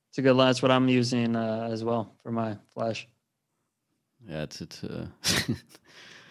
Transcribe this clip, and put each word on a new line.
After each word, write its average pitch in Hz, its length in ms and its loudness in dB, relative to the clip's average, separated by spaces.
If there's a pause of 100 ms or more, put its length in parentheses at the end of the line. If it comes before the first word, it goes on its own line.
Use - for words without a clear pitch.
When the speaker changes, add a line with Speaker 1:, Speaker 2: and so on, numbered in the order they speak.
(100)
Speaker 1:
It's - 80 -10
a 135 40 0
good, 131 140 6
that's 127 260 4
what 131 80 6
I'm 127 180 4
using, 123 480 2
uh, 113 340 -4
as 113 140 -6
well 117 380 -4
for 120 100 -10
my 113 240 -4 (180)
flash. 113 320 -6 (1200)
Speaker 2:
Yeah, 78 140 -6
it's, - 180 -10
it's, - 220 -16
uh, - 240 -10 (160)
<laughs> - 240 -2 (840)